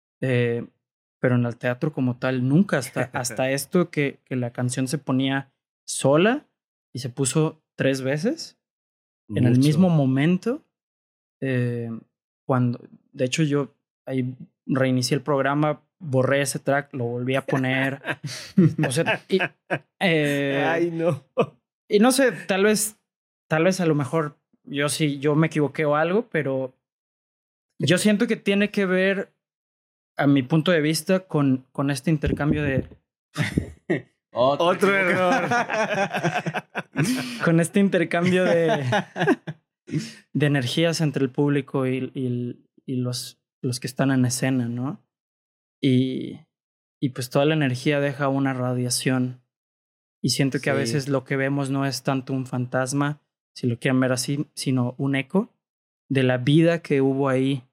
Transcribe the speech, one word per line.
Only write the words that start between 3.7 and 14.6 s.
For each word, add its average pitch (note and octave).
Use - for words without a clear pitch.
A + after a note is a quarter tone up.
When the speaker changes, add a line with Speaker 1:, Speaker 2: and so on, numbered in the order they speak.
Speaker 1:
que, C#3+
que C3+
la A#2+
canción B2+
se D3
ponía C3+
sola F3
y B2
se B2+
puso D#3
tres C3+
veces D#3
en B2
el B2
Speaker 3:
Mucho. C3
Speaker 1:
mismo E3+
momento, D#3+
eh, B2
cuando, B2
de B2+
hecho, B2+
yo C#3+
ahí B2+